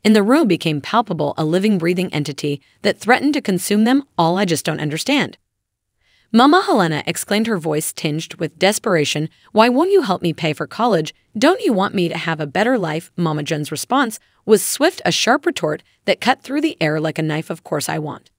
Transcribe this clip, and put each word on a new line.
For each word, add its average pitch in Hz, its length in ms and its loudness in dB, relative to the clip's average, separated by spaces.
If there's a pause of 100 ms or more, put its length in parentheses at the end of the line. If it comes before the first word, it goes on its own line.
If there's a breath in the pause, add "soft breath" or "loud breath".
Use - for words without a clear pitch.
in 214 100 6
the 214 100 6
room 262 240 4
became 160 340 0
palpable, 165 560 -2
a 156 80 0
living, 190 320 2
breathing 180 360 -2
entity 147 480 -4 (200)
that 202 160 0
threatened 247 380 2
to 277 60 -2
consume 208 420 0
them 262 200 2 (140)
all. 170 200 2
"I 208 80 2
just 170 200 -2
don't 156 160 -4
understand," 156 560 -2 (920)
Mama 294 340 6
Helena 175 400 0
exclaimed, 208 420 -2
her 220 100 -2
voice 156 340 -4
tinged 156 440 -6
with 160 220 -8
desperation. 165 720 0 (220 soft breath)
"Why 220 180 4
won't 302 220 2
you 392 120 4
help 185 180 -2
me 165 120 0
pay 156 200 -4
for 151 120 -6
college? 185 480 0 (240)
Don't 320 240 2
you 359 120 2
want 196 200 0
me 175 160 0
to 160 80 -6
have 160 220 -4
a 151 80 -4
better 220 300 0
life?" 165 380 -4
Mama 156 280 -2
Jun's 151 280 -4
response 247 480 -2 (260)
was 208 180 4
swift, - 420 -2
a 175 60 2
sharp 254 340 0
retort 156 380 -4 (220)
that - 160 0
cut 262 200 0
through 285 200 -4
the 311 200 -4
air 156 180 0
like 156 200 -4
a 165 40 -2
knife. 156 280 -4
"Of 165 120 -10
course - 260 -4
I 156 100 -4
want 147 400 -10